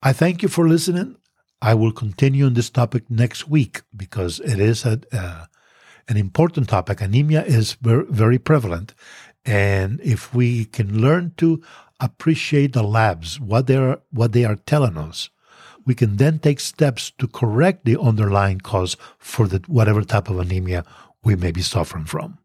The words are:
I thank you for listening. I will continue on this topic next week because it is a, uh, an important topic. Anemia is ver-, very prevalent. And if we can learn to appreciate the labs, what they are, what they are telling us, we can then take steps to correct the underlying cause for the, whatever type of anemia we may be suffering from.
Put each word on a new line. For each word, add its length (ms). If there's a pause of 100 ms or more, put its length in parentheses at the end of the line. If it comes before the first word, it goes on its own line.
I 120
thank 280
you 60
for 180
listening. 520 (440)
I 120
will 180
continue 540
on 80
this 160
topic 400
next 400
week 320 (140)
because 440
it 200
is 260
a, 160 (100)
uh, 340 (640)
an 80
important 540
topic. 320
Anemia 420
is 380
ver-, 280
very 300
prevalent. 540 (520)
And 560
if 320
we 320
can 360
learn 360
to 240 (380)
appreciate 720
the 120
labs, 580
what 260
they 80
are, 240 (100)
what 220
they 140
are 100
telling 420
us, 320 (560)
we 100
can 200
then 240
take 220
steps 560
to 100
correct 560
the 160
underlying 600
cause 360 (220)
for 300
the, 200
whatever 340
type 280
of 100
anemia 460 (400)
we 100
may 160
be 100
suffering 440
from. 400